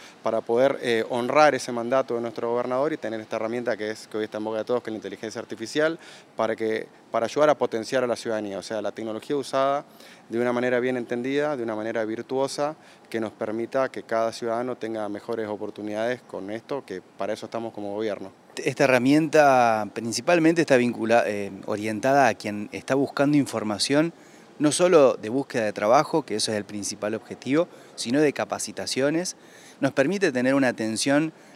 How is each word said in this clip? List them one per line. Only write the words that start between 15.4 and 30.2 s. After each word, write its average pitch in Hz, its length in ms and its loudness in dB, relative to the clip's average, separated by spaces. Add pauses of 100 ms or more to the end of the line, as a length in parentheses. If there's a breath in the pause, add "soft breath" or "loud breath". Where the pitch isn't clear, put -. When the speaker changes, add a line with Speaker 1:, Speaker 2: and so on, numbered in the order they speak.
Speaker 1:
oportunidades 107 720 -6
con 95 300 -12
esto, 120 340 -8
que 92 160 -10 (160)
para 98 160 -4
eso 110 140 -8
estamos 113 260 -8
como 101 220 -8
gobierno. 98 360 -6 (260)
Speaker 2:
Esta 147 280 0
herramienta 127 1080 6
principalmente 160 680 2
está 143 160 6
vincula-, 113 500 2
eh, 101 240 -4 (160)
orientada 110 600 2
a 104 60 2
quien 104 360 -6
está 98 240 -4
buscando 143 420 2
información, 127 760 0 (480 loud breath)
no 147 100 4
solo 156 440 6
de 107 140 -8
búsqueda 123 360 -2
de 104 80 -2
trabajo, 131 520 2
que 101 120 -6
eso 110 160 -2
es 107 40 -2
el 104 80 -4
principal 104 500 -6
objetivo, 131 520 -2 (300 loud breath)
sino 127 240 -2
de 147 120 4
capacitaciones. 127 1000 -4 (460 loud breath)
Nos 135 120 0
permite 175 380 2